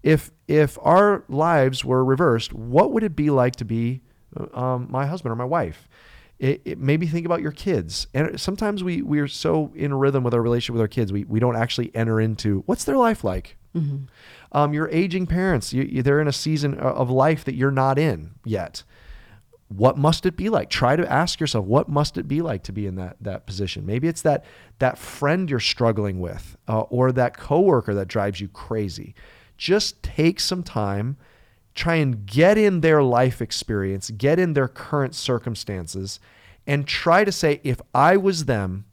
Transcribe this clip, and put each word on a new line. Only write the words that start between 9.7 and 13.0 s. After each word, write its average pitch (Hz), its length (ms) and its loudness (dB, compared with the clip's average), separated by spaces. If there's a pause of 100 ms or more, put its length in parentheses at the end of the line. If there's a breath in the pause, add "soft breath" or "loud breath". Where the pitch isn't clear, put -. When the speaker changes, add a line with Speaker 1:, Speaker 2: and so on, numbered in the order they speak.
Speaker 1:
in 143 200 -4
rhythm 135 280 2
with 120 120 0
our 117 80 2
relationship 120 320 0
with 113 80 2
our 107 60 2
kids, 104 260 -2
we, 101 100 -4
we 110 160 -2
don't 120 160 2
actually 113 400 -2
enter 113 240 2
into, 107 460 0
"What's - 180 -2
their 269 140 0
life 226 260 2